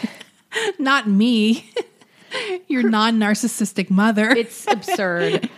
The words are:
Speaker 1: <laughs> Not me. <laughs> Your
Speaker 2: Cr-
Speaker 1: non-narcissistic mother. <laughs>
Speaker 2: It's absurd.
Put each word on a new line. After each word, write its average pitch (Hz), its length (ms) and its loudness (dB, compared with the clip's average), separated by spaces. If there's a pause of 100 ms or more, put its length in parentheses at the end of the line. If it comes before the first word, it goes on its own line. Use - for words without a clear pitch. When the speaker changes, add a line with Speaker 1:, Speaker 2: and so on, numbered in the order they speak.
(180)
Speaker 1:
<laughs> - 600 -8
Not 269 280 0
me. 220 640 2 (480)
<laughs> 415 480 -10
Your 254 160 -2
Speaker 2:
Cr- 233 60 2
Speaker 1:
non-narcissistic 214 1000 0
mother. 214 400 2
<laughs> 262 60 4
Speaker 2:
It's - 300 -4
absurd. 190 920 -2